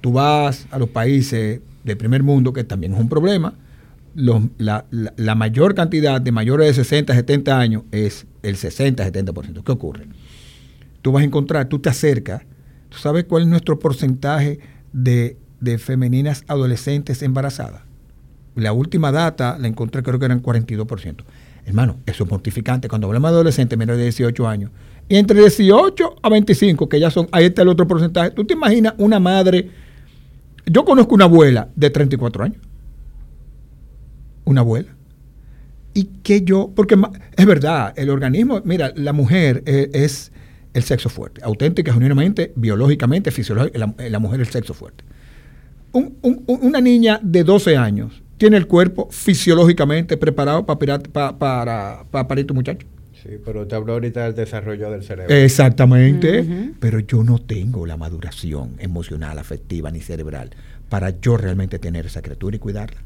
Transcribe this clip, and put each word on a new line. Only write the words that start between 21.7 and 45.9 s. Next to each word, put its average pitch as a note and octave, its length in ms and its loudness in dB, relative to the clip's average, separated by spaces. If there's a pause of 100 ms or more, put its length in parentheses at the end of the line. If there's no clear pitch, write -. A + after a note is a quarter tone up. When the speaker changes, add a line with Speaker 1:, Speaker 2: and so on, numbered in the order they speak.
Speaker 1:
eso G2+ 160 -6
es F2+ 80 -4
mortificante. A#2 560 -4
Cuando G#2+ 180 -4
hablamos A#2+ 240 0
de E3+ 60 4
adolescentes C3 420 2
menores A#2 220 -2
de A#2+ 60 0
dieciocho A#2+ 420 -2
años, G#2 240 -6 (360)
y F#3+ 80 2
entre G3+ 240 6
dieciocho A3 840 6
a A#3 60 2
veinticinco, G3+ 600 2
que D3 100 0
ya D#3+ 120 2
son, E3+ 200 0
ahí F3 140 6
está F3+ 160 2
el F3+ 60 4
otro F3 200 4
porcentaje. E3+ 440 0
¿Tú G#3+ 140 -4
te D#4+ 100 0
imaginas A3 420 2
una G#3 220 4
madre? F#3 500 2 (960)
Yo E3+ 200 2
conozco C4 280 4
una G3 120 6
abuela D3+ 500 6
de D3 160 2
treinta C#3+ 240 0
y - 20 -6
cuatro A2+ 260 -4
años. G3+ 140 -6 (1900)
Una C3+ 160 4
abuela. A#2 280 0 (1040)
Y G3 120 0 (180)
que G3+ 200 2
yo, F#3+ 320 0
porque G#3 200 4
ma-, G3 160 2 (240)
es F#3 100 8
verdad, D3+ 520 2
el C#3 120 -2
organismo, D3+ 560 0
mira, D#3+ 300 -2
la C#3+ 180 -4
mujer, C#3+ 520 2
eh, C#3 280 0
es D3 380 -2 (420)
el A#2+ 100 0
sexo A#2+ 260 -2
fuerte, - 340 -14
auténtica, C#3 500 -2
genuinamente, C#3+ 600 2
biológicamente, B2+ 760 0
fisiológicamente, A2+ 720 -4
la, A#2+ 60 -10
la G#2+ 100 -4
mujer A2 220 -2
es A#2 80 -2
el - 40 -14
sexo A#2+ 200 -6
fuerte. - 300 -20 (880)